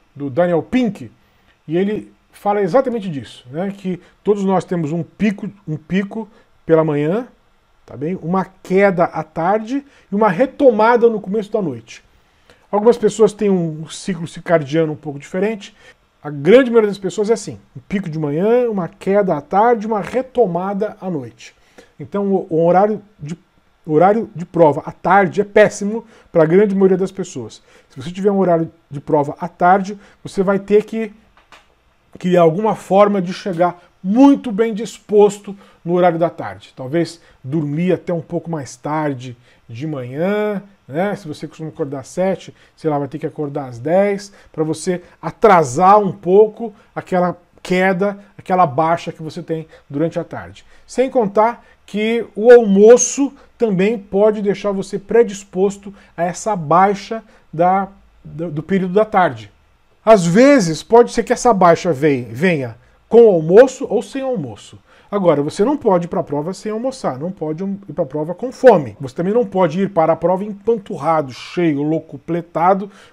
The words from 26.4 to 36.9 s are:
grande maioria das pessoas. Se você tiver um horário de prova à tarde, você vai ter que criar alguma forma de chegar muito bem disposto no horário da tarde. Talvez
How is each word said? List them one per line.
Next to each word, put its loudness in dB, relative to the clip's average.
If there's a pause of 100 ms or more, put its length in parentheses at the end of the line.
grande 2
maioria 4
das -4
pessoas. -12 (280)
Se -18
você -10
tiver -2
um 0
horário 0 (180)
de -12
prova -2
à -8
tarde, 2 (260)
você -6
vai 0
ter 2
que -8 (1040)
criar 2
alguma 2
forma 2
de -6
chegar -4 (200)
muito 4
bem -2
disposto 0 (280)
no -2
horário 2
da 0
tarde. -16
Talvez -6 (220)